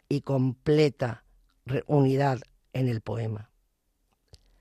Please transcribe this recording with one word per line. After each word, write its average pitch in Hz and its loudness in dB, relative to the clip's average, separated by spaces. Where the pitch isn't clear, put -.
y 143 -2
completa 135 0
re-, 131 -4
unidad 135 2
en 131 -2
el 113 -2
poema". 110 -8